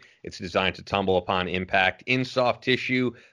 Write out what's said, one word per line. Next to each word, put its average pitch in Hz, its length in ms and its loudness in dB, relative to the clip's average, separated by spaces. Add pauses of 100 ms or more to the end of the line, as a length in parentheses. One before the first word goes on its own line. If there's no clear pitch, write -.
(240)
It's 90 140 -12
designed 92 360 0
to - 80 -16
tumble 98 360 2
upon 92 280 -2
impact 92 600 0
in 127 180 0
soft 123 400 0
tissue, 127 480 0 (200)